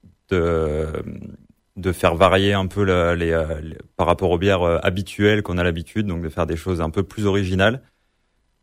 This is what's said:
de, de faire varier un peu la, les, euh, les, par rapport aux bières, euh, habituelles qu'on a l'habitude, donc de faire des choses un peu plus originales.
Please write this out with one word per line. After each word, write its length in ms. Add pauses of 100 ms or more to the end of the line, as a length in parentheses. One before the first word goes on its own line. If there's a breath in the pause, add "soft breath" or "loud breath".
(300)
de, 560 (920)
de 160
faire 240
varier 360
un 140
peu 160
la, 320
les, 160
euh, 320
les, 160 (180)
par 120
rapport 240
aux 60
bières, 240
euh, 200
habituelles 600
qu'on 120
a 60
l'habitude, 460
donc 120
de 80
faire 180
des 100
choses 240
un 100
peu 140
plus 200
originales. 580 (800)